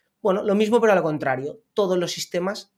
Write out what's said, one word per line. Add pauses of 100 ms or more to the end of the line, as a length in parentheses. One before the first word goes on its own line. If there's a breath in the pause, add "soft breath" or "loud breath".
(220 soft breath)
Bueno,
lo
mismo
pero
a
lo
contrario, (100)
todos
los
sistemas